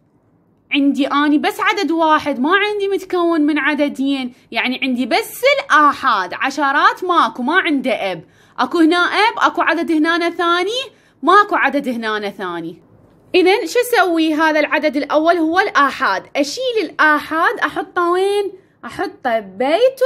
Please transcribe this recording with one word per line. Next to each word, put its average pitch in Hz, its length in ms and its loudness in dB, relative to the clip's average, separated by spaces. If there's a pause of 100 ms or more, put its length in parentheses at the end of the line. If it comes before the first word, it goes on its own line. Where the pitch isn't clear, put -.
(720)
عندي 277 340 0
أني 294 320 2
بس 359 220 -2
عدد 381 300 -2
واحد، 302 500 0
ما 294 160 0
عندي 403 320 -2
متكون 349 520 0
من 294 180 2
عددين، 269 760 -2 (160)
يعني 233 320 -4
عندي 254 240 -2
بس 381 360 -2 (160)
الآحاد، 262 760 2
عشرات 285 680 0
ماكو، 311 380 0
ما 320 180 0
عنده 247 520 -2
أب. 165 120 -10 (340)
أكو 254 200 -2
هنا 320 180 4
أب، 370 420 2
أكو 302 240 2
عدد 330 300 0
هنا 339 380 0
ثاني، 359 500 -2 (420)
ماكو 392 320 4
عدد 269 340 -2
هنا 214 420 -4
ثاني. 175 520 -10 (520)
إذن 370 320 2
شو - 140 -2
أسوي؟ 349 540 0
هذا 311 260 2
العدد 294 360 -2
الأول 311 400 2
هو 330 240 0
الآحاد، 262 640 0 (140)
أشيل 466 460 -4
الآحاد 311 760 0
أحطه 349 520 -4
وين؟ 392 420 0 (320)
أحطه 240 560 -4
ببيت 277 640 2